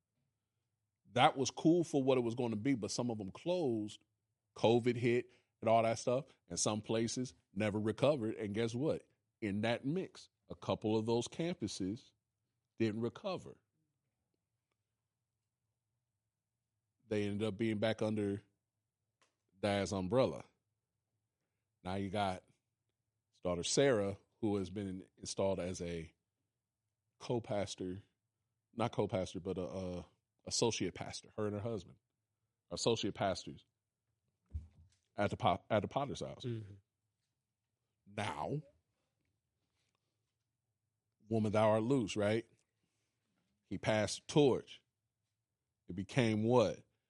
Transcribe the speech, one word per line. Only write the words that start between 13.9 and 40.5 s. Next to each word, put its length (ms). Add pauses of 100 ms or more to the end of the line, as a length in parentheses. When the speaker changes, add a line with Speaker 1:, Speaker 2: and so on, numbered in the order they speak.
Speaker 1:
They 140
ended 240
up 100
being 200
back 240
under 400 (1200)
Dad's 300
umbrella. 520 (1400)
Now 120
you 140
got 260
his 1080
daughter 200
Sarah, 520 (260)
who 160
has 120
been 320 (180)
installed 400
as 220
a 280 (1120)
co-pastor, 800 (760)
not 140
co-pastor, 480
but 180
a, 60
a 420 (420)
associate 480
pastor, 320 (100)
her 100
and 80
her 140
husband, 260 (760)
associate 420
pastors 500 (1500)
at 120
the 80
Po-, 320
at 120
the 60
Potter's 340
House. 240
Speaker 2:
Mm-hmm. 280 (1400)
Speaker 1:
Now, 440 (2750)